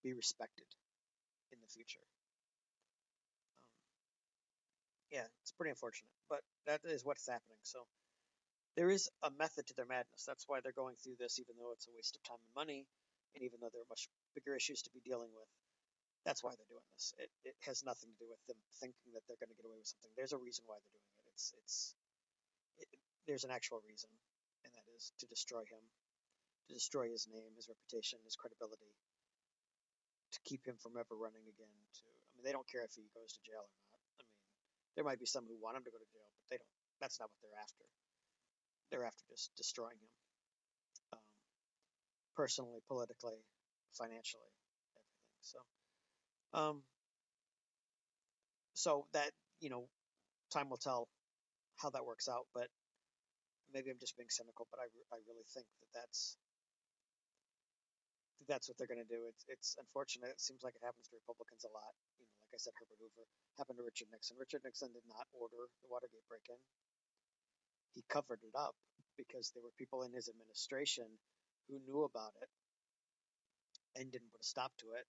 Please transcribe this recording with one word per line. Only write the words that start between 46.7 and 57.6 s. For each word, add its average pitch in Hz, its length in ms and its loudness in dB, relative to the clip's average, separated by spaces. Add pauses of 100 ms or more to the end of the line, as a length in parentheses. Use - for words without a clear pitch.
so 147 400 8
that, 147 160 8 (320)
you 143 80 0
know, 123 160 -2 (640)
time 143 160 6
will 131 80 2
tell 123 320 4 (720)
how 151 160 2
that 127 80 2
works 120 240 0
out. 123 240 2
But 123 160 2 (1040)
maybe 135 240 0
I'm 127 80 -12
just - 160 -4
being 120 80 -8
cynical, 117 400 -2
but 127 160 -4
I 117 80 -4
re-, 117 240 -18
I 113 80 -8
really 113 320 -12
think 123 240 -8
that 117 160 -20
that's, - 400 0 (2000)